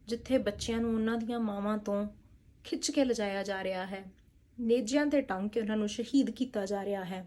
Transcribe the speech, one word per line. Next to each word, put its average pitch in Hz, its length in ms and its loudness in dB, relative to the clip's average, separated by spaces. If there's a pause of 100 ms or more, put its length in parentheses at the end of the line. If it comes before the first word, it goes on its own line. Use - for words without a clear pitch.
ਜਿੱਥੇ 240 320 2
ਬੱਚਿਆਂ 220 420 0
ਨੂੰ 226 140 2
ਉਹਨਾਂ 220 240 2
ਦੀਆਂ 233 220 -2
ਮਾਵਾਂ 208 380 0
ਤੋਂ 208 280 -2 (580)
ਖਿੱਚ - 260 -4
ਕੇ 285 140 4
ਲਿਜਾਇਆ 202 380 0
ਜਾ 190 220 -4
ਰਿਹਾ 185 220 -2
ਹੈ, 196 180 -8 (540)
ਨੇਜਿਆਂ 247 480 4
ਤੇ 285 140 4
ਟੰਗ 202 300 -2
ਕੇ 233 100 -2
ਉਹਨਾਂ 214 160 0
ਨੂੰ 214 120 0
ਸ਼ਹੀਦ 233 420 2
ਕੀਤਾ 220 360 -2
ਜਾ 202 180 -2
ਰਿਹਾ 196 200 -2
ਹੈ। 185 220 -6